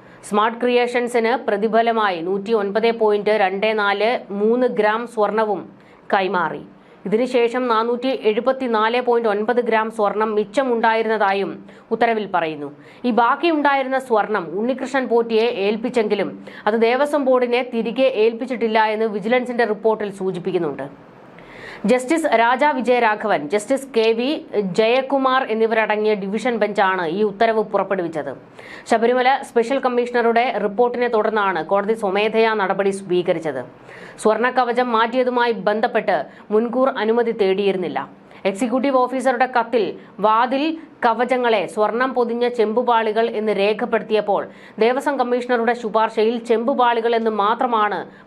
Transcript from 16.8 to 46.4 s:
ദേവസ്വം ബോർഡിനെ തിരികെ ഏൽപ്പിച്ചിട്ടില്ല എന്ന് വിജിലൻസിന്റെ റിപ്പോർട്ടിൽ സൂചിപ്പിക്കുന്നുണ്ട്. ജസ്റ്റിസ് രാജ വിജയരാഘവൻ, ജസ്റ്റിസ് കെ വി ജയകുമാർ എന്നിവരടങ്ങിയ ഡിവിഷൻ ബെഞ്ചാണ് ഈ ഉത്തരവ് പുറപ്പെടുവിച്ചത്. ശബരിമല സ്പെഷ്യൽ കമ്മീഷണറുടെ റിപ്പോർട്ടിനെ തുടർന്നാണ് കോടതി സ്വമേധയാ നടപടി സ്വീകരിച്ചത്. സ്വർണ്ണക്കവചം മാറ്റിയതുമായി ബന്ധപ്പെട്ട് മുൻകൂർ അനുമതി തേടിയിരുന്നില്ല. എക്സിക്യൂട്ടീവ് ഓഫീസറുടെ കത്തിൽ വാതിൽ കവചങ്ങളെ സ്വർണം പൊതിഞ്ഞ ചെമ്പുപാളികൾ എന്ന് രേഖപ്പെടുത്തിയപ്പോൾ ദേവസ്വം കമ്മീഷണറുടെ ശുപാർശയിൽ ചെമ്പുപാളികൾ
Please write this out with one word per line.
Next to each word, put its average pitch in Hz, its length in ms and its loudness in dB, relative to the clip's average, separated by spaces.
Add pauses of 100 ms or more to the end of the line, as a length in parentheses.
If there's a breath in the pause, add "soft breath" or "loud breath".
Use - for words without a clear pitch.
ദേവസ്വം 277 420 2
ബോർഡിനെ 254 500 2
തിരികെ 233 400 0
ഏൽപ്പിച്ചിട്ടില്ല 226 680 0
എന്ന് 220 220 0
വിജിലൻസിന്റെ 233 580 0
റിപ്പോർട്ടിൽ 214 460 -2
സൂചിപ്പിക്കുന്നുണ്ട്. 170 1000 -6 (720 loud breath)
ജസ്റ്റിസ് 254 420 2
രാജ 233 380 2
വിജയരാഘവൻ, 220 840 0
ജസ്റ്റിസ് 262 480 -2
കെ 226 160 4
വി 247 340 -2 (140)
ജയകുമാർ 254 840 2
എന്നിവരടങ്ങിയ 214 680 2
ഡിവിഷൻ 208 420 -2
ബെഞ്ചാണ് 196 500 2
ഈ 175 160 -2
ഉത്തരവ് 220 400 2
പുറപ്പെടുവിച്ചത്. 170 760 -2 (540 loud breath)
ശബരിമല 247 520 2
സ്പെഷ്യൽ 233 360 0
കമ്മീഷണറുടെ 240 840 0
റിപ്പോർട്ടിനെ 240 460 0
തുടർന്നാണ് 208 560 0
കോടതി 196 300 0
സ്വമേധയാ 220 600 0
നടപടി 196 360 0
സ്വീകരിച്ചത്. 170 760 -2 (540 loud breath)
സ്വർണ്ണക്കവചം 240 760 2
മാറ്റിയതുമായി 240 600 2
ബന്ധപ്പെട്ട് 208 720 0 (260 loud breath)
മുൻകൂർ 233 380 2
അനുമതി 226 420 0
തേടിയിരുന്നില്ല. 190 800 0 (360 loud breath)
എക്സിക്യൂട്ടീവ് 247 520 0
ഓഫീസറുടെ 254 520 0 (120)
കത്തിൽ 226 380 -2 (220 loud breath)
വാതിൽ 262 580 2 (280 loud breath)
കവചങ്ങളെ 233 600 2
സ്വർണം 233 480 -2
പൊതിഞ്ഞ 240 340 0
ചെമ്പുപാളികൾ 226 840 0
എന്ന് 214 260 -2
രേഖപ്പെടുത്തിയപ്പോൾ 208 880 0 (320 loud breath)
ദേവസ്വം 254 400 2
കമ്മീഷണറുടെ 240 540 0
ശുപാർശയിൽ 220 680 0
ചെമ്പുപാളികൾ 233 760 2